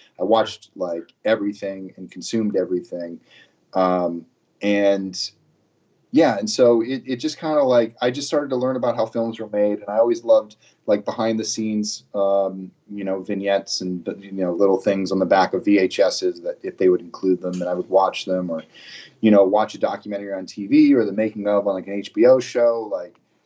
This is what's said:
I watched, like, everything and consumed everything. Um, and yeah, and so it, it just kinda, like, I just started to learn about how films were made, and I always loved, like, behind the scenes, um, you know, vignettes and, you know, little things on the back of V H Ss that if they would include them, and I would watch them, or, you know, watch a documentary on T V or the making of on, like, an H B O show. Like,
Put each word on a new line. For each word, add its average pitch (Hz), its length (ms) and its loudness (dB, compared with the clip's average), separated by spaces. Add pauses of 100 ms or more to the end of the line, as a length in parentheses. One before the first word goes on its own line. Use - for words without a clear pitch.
(200)
I 90 40 -2
watched, 110 520 0
like, 85 360 -8 (120)
everything 101 720 -4
and 92 140 -16
consumed 101 460 -4
everything. 87 640 -6 (520)
Um, 90 540 0 (340)
and 101 580 0 (920)
yeah, 131 280 4
and 110 100 -6
so 120 320 4
it, 123 240 -4
it 127 120 -6
just 147 220 -6
kinda, 156 240 0
like, 120 380 2
I 127 100 0
just 139 180 -8
started 147 200 -2
to 131 80 -4
learn 127 200 -2
about 120 200 -2
how 113 80 0
films 113 340 -4
were 110 120 -10
made, 104 300 0
and - 100 -12
I 107 80 0
always 117 260 2
loved, 110 320 2 (300)
like, 101 180 0
behind 113 340 -2
the 107 60 -4
scenes, 107 600 -4 (100)
um, 98 560 0 (200)
you 101 140 -10
know, 95 160 -4
vignettes 98 600 -2
and, 90 260 -6 (100)
you - 140 -16
know, 90 220 -2
little 95 260 2
things 98 320 -2
on 95 60 0
the 92 80 0
back 92 260 2
of 90 140 -2
V 101 120 6
H 95 220 0
Ss 92 400 0
that 85 220 -8
if 92 160 -10
they 92 100 4
would 90 140 2
include 90 400 -2
them, 90 120 -6
and 90 100 -4
I 90 100 -2
would 90 160 -6
watch 92 340 2
them, 92 240 -4
or, 80 140 -6 (580)
you 110 100 6
know, 101 140 8
watch 104 300 2
a 98 40 -14
documentary 101 540 -6
on 92 140 -8
T 98 200 -10
V 143 280 6
or 117 100 4
the 98 80 -2
making 107 340 -2
of 101 220 2
on, 95 60 0
like, 92 140 -8
an 98 40 -8
H 101 220 -8
B 110 100 4
O 131 160 8
show. 117 500 0
Like, 90 300 -10 (260)